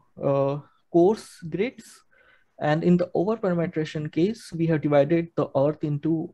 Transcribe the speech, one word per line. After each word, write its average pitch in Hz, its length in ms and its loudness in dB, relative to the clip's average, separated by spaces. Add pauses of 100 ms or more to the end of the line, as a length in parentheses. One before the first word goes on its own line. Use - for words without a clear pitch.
(220)
uh, 139 360 0 (340)
coarse 180 480 2 (100)
grids. - 540 -8 (560)
And 151 240 0
in 175 140 6
the 175 180 -2
overparametration 170 960 -2
case, 196 420 -2
we 165 140 -2
have 156 140 0
divided 151 540 2
the 147 200 -2
earth 147 280 0
into, 156 500 -4